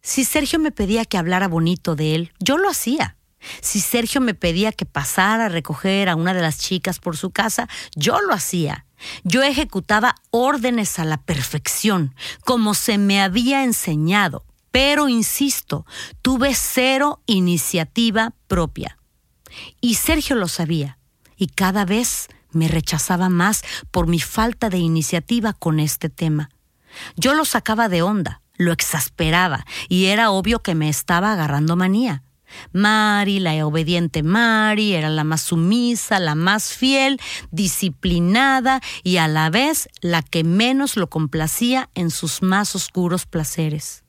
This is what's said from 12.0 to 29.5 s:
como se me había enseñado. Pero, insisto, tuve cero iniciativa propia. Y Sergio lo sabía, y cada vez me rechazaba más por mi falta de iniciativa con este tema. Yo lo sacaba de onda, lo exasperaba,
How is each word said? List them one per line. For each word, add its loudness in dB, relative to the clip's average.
como 2
se 0
me 4
había 2
enseñado. 0
Pero, 2
insisto, -2
tuve 2
cero 0
iniciativa 0
propia. -4
Y 2
Sergio 0
lo 0
sabía, -4
y -2
cada 0
vez -2
me 2
rechazaba 0
más 2
por 0
mi 2
falta -2
de -2
iniciativa 0
con 0
este -2
tema. -2
Yo 2
lo 2
sacaba 0
de 2
onda, -2
lo 2
exasperaba, 0